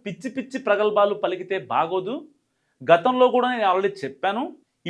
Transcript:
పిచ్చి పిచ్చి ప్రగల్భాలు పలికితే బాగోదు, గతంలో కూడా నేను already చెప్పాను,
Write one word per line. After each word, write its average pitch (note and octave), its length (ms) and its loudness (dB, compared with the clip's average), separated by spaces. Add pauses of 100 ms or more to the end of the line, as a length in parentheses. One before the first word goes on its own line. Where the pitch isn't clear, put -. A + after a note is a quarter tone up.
పిచ్చి G3+ 300 -8
పిచ్చి B3+ 220 -8 (100)
ప్రగల్భాలు G#3 460 4 (100)
పలికితే F#3 340 -4 (140)
బాగోదు, F3+ 420 -2 (800)
గతంలో B3+ 440 4
కూడా B3 180 2
నేను G#3+ 180 0
already G3 320 0
చెప్పాను, G3 400 -4 (460)